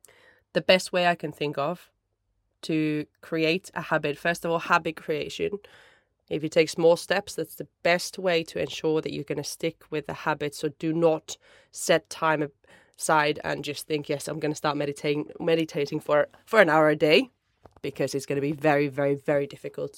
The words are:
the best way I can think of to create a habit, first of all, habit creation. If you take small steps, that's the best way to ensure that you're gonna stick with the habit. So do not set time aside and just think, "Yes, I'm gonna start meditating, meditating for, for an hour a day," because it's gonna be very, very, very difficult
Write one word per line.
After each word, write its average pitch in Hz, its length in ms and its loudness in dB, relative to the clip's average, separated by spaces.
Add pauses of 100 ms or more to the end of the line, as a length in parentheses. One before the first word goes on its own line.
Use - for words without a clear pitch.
(540)
the 180 80 2
best 185 300 2
way 175 140 2
I 175 80 4
can 156 180 -8
think 147 260 -4
of 156 320 -6 (720)
to 151 440 -2 (140)
create 160 540 -2
a 175 80 -4
habit, 151 360 -2
first 170 260 -4
of 170 60 -2
all, 165 80 0
habit 170 380 0
creation. 160 560 -4 (760)
If 160 140 -4
you 156 60 -4
take 160 200 4
small 170 280 4
steps, - 380 -4
that's - 200 -8
the - 140 -14 (140)
best 175 360 0
way 175 260 2
to - 160 -8
ensure 156 400 -2
that 147 120 -8
you're 147 120 -8
gonna 147 200 -6
stick - 460 -6
with 151 160 -4
the 165 80 -8
habit. 147 400 -4
So 156 160 -4
do 160 220 -4
not 160 440 2 (340)
set - 400 0
time 151 400 0 (480)
aside 151 460 2
and 147 200 -4
just 143 220 -10
think, 147 220 -4
"Yes, 143 180 -4
I'm 156 140 -8
gonna 151 140 -2
start 147 220 -2
meditating, 147 640 -4
meditating 160 640 -2
for, 147 280 2 (160)
for 220 160 6
an 180 80 8
hour 156 200 6
a 151 80 4
day," 160 340 4 (520)
because 139 320 -4
it's 135 120 -4
gonna 143 140 -2
be 143 100 -2
very, 143 380 2
very, 139 260 0
very 143 320 0
difficult 143 520 -10